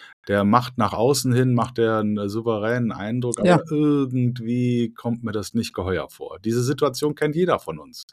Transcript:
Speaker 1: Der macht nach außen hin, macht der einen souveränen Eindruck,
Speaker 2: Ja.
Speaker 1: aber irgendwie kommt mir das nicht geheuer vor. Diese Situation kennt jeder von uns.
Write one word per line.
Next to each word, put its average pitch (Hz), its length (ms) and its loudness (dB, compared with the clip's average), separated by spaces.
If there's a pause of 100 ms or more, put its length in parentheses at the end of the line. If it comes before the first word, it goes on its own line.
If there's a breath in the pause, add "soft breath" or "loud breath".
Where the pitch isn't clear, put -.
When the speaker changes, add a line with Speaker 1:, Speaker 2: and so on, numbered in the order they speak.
(280 soft breath)
Speaker 1:
Der 101 160 2
macht 120 340 2
nach 107 160 0
außen 127 400 2
hin, 127 200 4
macht 120 240 -2
der 113 200 2
einen 104 300 -2
souveränen 113 640 -2
Eindruck, 120 520 -4
Speaker 2:
Ja. 180 120 6
Speaker 1:
aber 165 140 -2
irgendwie 123 1200 0
kommt 120 300 -6
mir 107 80 -4
das 104 220 -6
nicht 113 200 -2
geheuer 90 360 -2
vor. - 300 -14
Diese 113 220 0
Situation 143 540 0
kennt 151 200 -2
jeder 170 240 2
von 80 180 -10
uns. - 340 -18